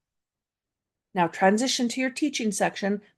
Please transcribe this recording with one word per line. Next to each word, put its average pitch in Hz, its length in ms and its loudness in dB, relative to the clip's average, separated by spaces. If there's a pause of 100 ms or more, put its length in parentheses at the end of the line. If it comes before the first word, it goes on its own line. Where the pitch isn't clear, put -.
(1160)
Now 175 140 2
transition 220 600 2
to 247 140 -4
your 262 80 0
teaching 254 420 -2
section 196 480 -2 (180)